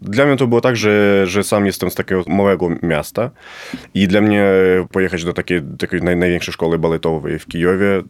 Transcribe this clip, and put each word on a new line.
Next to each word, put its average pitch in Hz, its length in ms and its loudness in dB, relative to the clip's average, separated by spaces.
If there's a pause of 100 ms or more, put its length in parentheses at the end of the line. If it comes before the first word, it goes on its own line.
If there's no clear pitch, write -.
Dla 120 240 0
mnie 139 100 2
to 131 100 0
było 117 140 2
tak, 123 160 2
że, 104 500 4
że 95 180 -2
sam 101 220 2
jestem 92 240 -2
z - 40 -8
takiego 92 320 -2
małego 95 420 2 (140)
miasta 85 480 -2 (640)
i 95 140 2
dla 101 120 4
mnie 104 240 4 (480)
pojechać 90 320 -2
do 85 80 -4
takiej, 87 300 -2 (160)
takiej 87 240 -4
naj-, 87 140 2
największej 87 380 0
szkoły 82 240 0
baletowej 80 600 -2
w - 80 -14
Kijowie, 92 640 0